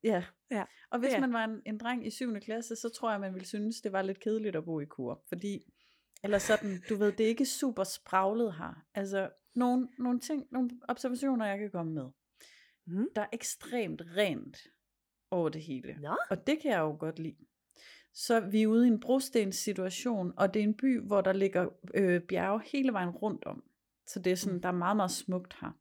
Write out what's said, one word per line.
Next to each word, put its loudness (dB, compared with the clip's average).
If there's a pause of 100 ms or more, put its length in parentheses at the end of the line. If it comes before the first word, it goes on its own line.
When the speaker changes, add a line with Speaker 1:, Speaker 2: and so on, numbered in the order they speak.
Speaker 1:
Ja. 4 (260)
Speaker 2:
Ja. -2 (260)
Speaker 1:
Og -2
hvis 2
Speaker 2:
Ja. 4
Speaker 1:
man 2
var 0
en, -6
en -6
dreng -2
i -4
syvende -4
klasse, -6
så -6
tror -2
jeg, 0
man -6
ville -10
synes, -4
det -4
var 0
lidt -4
kedeligt -2
at -2
bo -2
i -4
Kur. -8
Fordi, -8 (500)
eller 2
sådan, 2
du 0
ved, 4
det 2
er 6
ikke 2
super 0
spraglet 0
her. -10 (100)
Altså, -2 (240)
nogle, 2 (100)
nogle 0
ting, -4
nogle 0 (180)
observationer, 0
jeg -2
kan -6
komme -4
med. -4 (800)
Speaker 2:
Mhm. -2
Speaker 1:
Der 0
er -4
ekstremt -6 (140)
rent 0 (720)
over 2
det -4
hele. -8
Speaker 2:
Nå. -4 (140)
Speaker 1:
Og -2
det 2
kan 0
jeg 4
jo 0
godt -6
lide. -8 (760)
Så 2
vi 4
er 6
ude 6
i 8
en 4
brostenssituation, 0
og 4
det 2
er 2
en 4
by, 2
hvor 4
der 4
ligger, 2 (260)
øh, 6
bjerge 0 (100)
hele 2
vejen 0
rundt -4
om. -8 (420)
Så -8
det 2
er 2
sådan, -2
Speaker 2:
Mm. -2
Speaker 1:
der 0
er 0
meget, 2
meget 2
smukt -6
her. -8 (100)